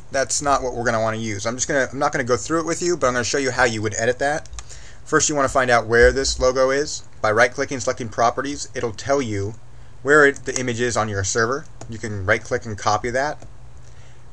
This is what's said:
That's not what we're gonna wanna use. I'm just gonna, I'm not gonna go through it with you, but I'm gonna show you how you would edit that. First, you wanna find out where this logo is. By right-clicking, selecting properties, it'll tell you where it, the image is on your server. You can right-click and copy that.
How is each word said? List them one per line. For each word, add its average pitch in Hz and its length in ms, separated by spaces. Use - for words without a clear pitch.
That's 131 300
not 139 220
what 123 100
we're 120 120
gonna 117 140
wanna 110 180
use. 110 280
I'm 120 120
just 127 100
gonna, 135 240
I'm 131 80
not 147 120
gonna 143 120
go 120 140
through 165 240
it 156 40
with 165 160
you, 175 160
but 139 80
I'm 123 80
gonna 123 100
show 147 140
you 135 140
how 127 140
you 110 180
would 107 160
edit 120 180
that. 147 320
First, 151 240
you 151 60
wanna 135 120
find 127 220
out 117 160
where 120 260
this 131 280
logo 131 320
is. 147 320
By 107 100
right-clicking, 127 500
selecting 123 280
properties, 131 640
it'll 120 200
tell 139 280
you 104 320
where 147 220
it, 139 200
the 127 140
image 120 220
is 120 160
on 110 100
your 98 160
server. 120 400
You 113 120
can 104 260
right-click 120 400
and 107 100
copy 107 360
that. 139 260